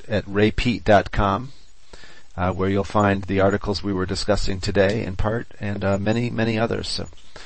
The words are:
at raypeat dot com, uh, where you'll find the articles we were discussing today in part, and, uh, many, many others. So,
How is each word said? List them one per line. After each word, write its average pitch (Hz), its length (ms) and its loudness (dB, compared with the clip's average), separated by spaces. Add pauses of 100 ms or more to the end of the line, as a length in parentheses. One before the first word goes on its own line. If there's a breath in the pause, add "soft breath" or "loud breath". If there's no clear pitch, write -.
at 95 180 -2
raypeat 104 560 2
dot 101 300 4
com, 107 400 0 (840 loud breath)
uh, 92 160 0
where 92 160 0
you'll 98 140 2
find 98 400 2
the 95 180 0
articles 98 400 2
we 101 120 -2
were 92 140 -2
discussing 98 540 0
today 101 440 2
in 95 100 -6
part, 110 320 0 (140)
and, 101 240 -4
uh, 98 140 2
many, 113 320 0
many 113 280 0
others. 107 300 -2
So, - 180 -4 (400 loud breath)